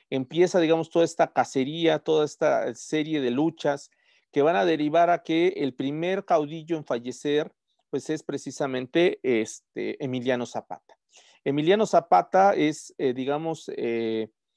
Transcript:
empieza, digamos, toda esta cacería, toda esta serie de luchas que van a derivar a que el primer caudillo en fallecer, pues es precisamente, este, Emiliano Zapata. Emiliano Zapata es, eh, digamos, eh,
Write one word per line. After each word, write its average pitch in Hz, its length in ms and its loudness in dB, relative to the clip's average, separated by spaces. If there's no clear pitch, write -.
empieza, 165 500 0
digamos, 160 300 2
toda 170 160 4
esta 160 260 0
cacería, 151 680 0
toda 156 260 0
esta 127 500 0
serie 156 460 -4
de 123 100 0
luchas 147 580 -2
que 143 100 2
van 165 160 4
a 196 80 2
derivar 160 440 2
a 170 140 2
que 165 240 2
el 135 160 -2
primer 165 520 -4
caudillo 160 500 -2
en 156 80 -6
fallecer, 139 680 -4
pues 139 200 -6
es 156 120 -4
precisamente, 139 1000 -2
este, 110 800 -4
Emiliano 127 420 -2
Zapata. - 540 -14
Emiliano 156 400 2
Zapata 185 680 4
es, - 440 -2
eh, 131 160 0
digamos, 143 640 -6
eh, 113 520 -2